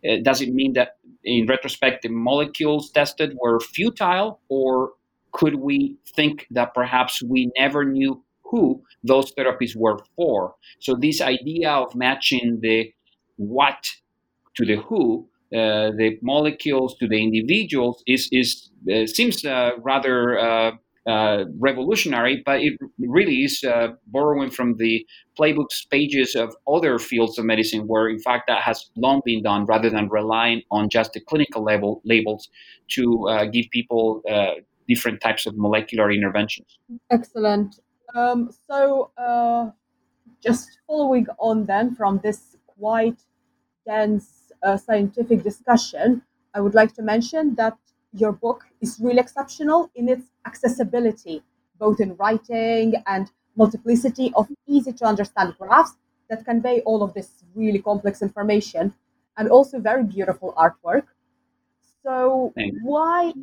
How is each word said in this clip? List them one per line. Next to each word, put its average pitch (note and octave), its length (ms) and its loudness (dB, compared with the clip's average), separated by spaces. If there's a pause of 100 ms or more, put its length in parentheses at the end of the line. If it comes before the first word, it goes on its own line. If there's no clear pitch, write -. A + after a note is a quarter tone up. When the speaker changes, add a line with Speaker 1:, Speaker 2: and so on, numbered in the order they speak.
Speaker 1:
uh, A2 160 0
does C3 200 2
it B2+ 100 -4
mean C3 220 0
that B2 240 0 (260)
in A2+ 220 0
retrospect C3 560 -2
the A#2 80 -6
molecules D3 800 -2
tested C#3+ 500 0
were A#2 200 2
futile, G3+ 800 -2 (100)
or C3 420 0 (400)
could D3+ 240 0
we C#3 400 -2 (200)
think D3 340 0
that A#2+ 240 -2
perhaps B2+ 480 0
we B2 340 0
never C#3 280 2
knew C3+ 380 0 (220)
who F3 380 0 (220)
those C3+ 300 2
therapies B2+ 420 -2
were A2 220 2 (180)
for? A2+ 380 0 (260)
So C3 200 0
this D3 200 0
idea C#3+ 500 -2
of C3+ 240 -2
matching B2 640 0
the A2 320 0 (440)
what B2+ 560 -2 (600)
to A#2+ 100 0
the G#2+ 120 2
who, A#2+ 520 0 (240)
uh, G#2+ 440 2
the A2 260 2
molecules C#3 760 0
to B2 100 -4
the A2 160 2
individuals, B2 840 0
is, B2+ 260 0
is, - 380 -2 (220)
uh, A2 140 0
seems, A#3 380 -2
uh, B2+ 340 0
rather, B2+ 600 0
uh, A2+ 340 2 (340)
uh, G#2+ 380 0 (140)
revolutionary, C3+ 840 0
but C#3 160 0
it D3 140 0 (240)
really C3+ 460 2
is, C#3 200 -4
uh, A#2 240 0 (200)
borrowing C#3 420 0
from B2 260 -2
the A2+ 300 0 (320)
playbooks D3+ 520 0
pages C#3+ 440 0
of A2+ 200 -4 (120)
other D3 320 2
fields A2+ 400 -2
of A2+ 80 -2
medicine, A2 400 0
where A2 220 2
in A2 100 -4
fact B2 280 0
that A2 160 0
has - 340 -4
long C3+ 280 2
been A2+ 180 -2
done, G#2 220 0
rather A2 240 2
than G#2 200 0
relying A2+ 520 0 (100)
on G#2+ 200 0
just A2+ 240 -2
the A2 60 -12
clinical C#3+ 420 -6
level G#2+ 420 -2
labels G#2+ 460 0 (380)
to, A#2 400 0
uh, G#2+ 180 0
give A#2 240 -2
people, A2+ 600 -2
uh, G2 300 -2 (260)
different A#2 340 -2
types - 260 -2
of G#2+ 100 -10
molecular G#2+ 540 0
interventions. G#2 680 -4 (320)
Speaker 2:
Excellent. G#3+ 720 -2 (340)
Um, A#3+ 360 -2 (160)
so, C#4 500 0
uh, A#3+ 540 0 (720)
just - 440 -2
following C4+ 400 0 (120)
on A3 280 0
then A3 280 0
from G3 280 0
this - 340 -6 (100)
quite A3+ 560 -2 (640)
dense, G#3+ 640 -2 (100)
uh, G3 140 2
scientific A3 680 0
discussion, A#3 800 0 (320)
I G#3 60 -4
would G3+ 140 0
like A3 200 6
to A#3 80 -12
mention A#3+ 540 0
that A3 200 0 (380)
your G#3 180 2
book A#3 320 -4 (160)
is A#3 180 -8
really A#3+ 200 2
exceptional D4 760 0
in A#3+ 140 -4
its B3+ 160 0 (220)
accessibility, A#3 960 -2 (360)
both G#3+ 220 2
in F#3+ 160 0
writing A3+ 800 0 (120)
and G3 240 -4 (260)
multiplicity A#3 800 2
of G#3 140 2 (180)
easy C#4 280 2
to A#3+ 100 -10
understand G3+ 540 0
graphs A3+ 400 4 (320)
that A3 160 -10
convey A#3+ 400 0
all A3 160 0
of G3 100 -4
this - 320 -14 (100)
really G#3 260 0
complex G3+ 420 -2
information, G3+ 720 -2 (420)
and A3 140 -2
also C4+ 280 6
very A3+ 240 0
beautiful F#3+ 540 -4
artwork. E3+ 480 2 (1000)
So C4 540 -2
Speaker 1:
Thank G3+ 160 -4
you. - 100 -10
Speaker 2:
why, D#4+ 500 0 (100)